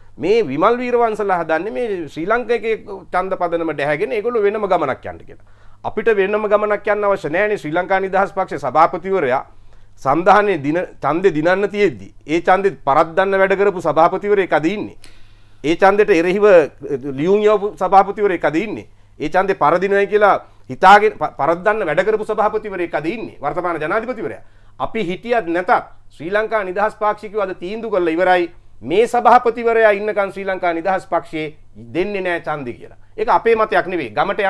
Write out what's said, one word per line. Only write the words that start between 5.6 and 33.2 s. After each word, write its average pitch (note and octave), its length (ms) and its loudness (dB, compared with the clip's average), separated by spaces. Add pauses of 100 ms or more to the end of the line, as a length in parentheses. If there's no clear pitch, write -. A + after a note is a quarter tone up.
අපිට G#3 260 -2 (100)
වෙනම G#3 320 0
ගමනක් G#3 440 0
යන්න G#3 140 -2
අවශ්‍ය G3 260 -2
නෑනේ. G#3 260 0
ශ්‍රී D3+ 160 -6
ලංකා F#3 280 0
නිදහස් F#3+ 320 0
පක්ෂ F#3 280 -4
සභාපතිවරයා D#3+ 800 0 (640)
සන්ධානයේ F#3 600 4
දින, D3+ 120 0 (260)
ඡන්දේ E3+ 340 2
දිනන්න F#3 380 0
තියෙද්දි C3+ 320 -2 (200)
ඒ E3 140 0
ඡන්දේ F#3+ 340 2 (120)
පරද්දන්න E3 540 2
වැඩ F#3+ 200 2
කරපු F#3 260 0
සභාපතිවරයෙක් F3+ 640 2
අද D3+ 120 0
ඉන්නේ. E3 320 -4 (640)
ඒ D#3 120 0
ඡන්දෙට G3+ 440 4
එරෙහිව F#3 260 2 (720)
ලියුම් F#3+ 280 2
යවපු G#3 320 0
සභාපතිවරයෙක් F#3+ 640 2
අද D3+ 100 0
ඉන්නේ. F3 320 -4 (320)
ඒ C#3+ 100 -6
ඡන්දේ F#3+ 340 0
පරදිනවයි F#3+ 480 2
කියලා G#3 240 4 (340)
හිතාගෙන G3+ 520 6
ප-, D3+ 180 -4
පරද්දන්න F3+ 500 0
වැඩ D#3+ 180 0
කරපු G#3+ 180 0
සභාපතිවරයෙක් G#3 760 -4
අද D3 60 -6
ඉන්නේ. G3 360 -8
වර්තමාන E3 400 -4
ජනාධිපතිවරයා. G3+ 640 -6 (360)
අපි G#3 300 -4
හිටියත් G#3+ 460 -2
නැතත් F3+ 160 -2 (440)
ශ්‍රී D#3 180 -12
ලංකා G#3+ 300 -2
නිදහස් G3 380 -2
පාක්ෂිකයෝ G#3 400 -4
අද F#3 200 -4
තීන්දුව G#3+ 320 -8
කරලා F3 240 0
ඉවරයි. F3+ 260 2 (380)
මේ F3+ 320 0
සභාපතිවරයා A3+ 840 4
ඉන්නකන් G3+ 360 -2
ශ්‍රී G3 120 -10
ලංකා F3+ 320 -2
නිදහස් F#3 320 -4
පක්ෂයේ D#3+ 380 -4 (460)
දෙන්නේ G3 280 -4
නෑ F3 240 -4
ඡන්දෙ D3 280 -8
කියලා. - 240 -18 (200)
ඒක A3 200 -2